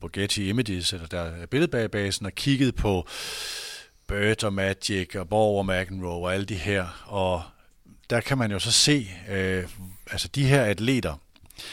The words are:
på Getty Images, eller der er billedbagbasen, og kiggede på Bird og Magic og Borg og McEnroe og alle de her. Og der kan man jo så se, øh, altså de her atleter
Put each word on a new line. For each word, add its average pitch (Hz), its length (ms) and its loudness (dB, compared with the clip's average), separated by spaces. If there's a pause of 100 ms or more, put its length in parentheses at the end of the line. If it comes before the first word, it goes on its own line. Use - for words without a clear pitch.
på 85 120 -8
Getty 101 280 -2
Images, 98 520 0
eller 85 140 -8
der 87 140 -4
er 85 260 -6
billedbagbasen, 107 800 0
og 92 60 -4
kiggede 135 400 2
på 95 340 2 (1040)
Bird 101 360 2
og 104 80 0
Magic 95 640 0
og 90 120 -6
Borg 107 300 4
og 98 80 0
McEnroe 92 600 -2
og 92 80 0
alle 98 120 -2
de 107 80 -6
her. 95 320 0 (200)
Og 92 360 0 (680)
der 117 100 4
kan 135 180 0
man 113 120 2
jo 101 80 -2
så 113 140 0
se, 143 360 4 (220)
øh, 95 340 0 (460)
altså - 180 -4
de 139 180 2
her 135 160 8
atleter 104 580 2 (520)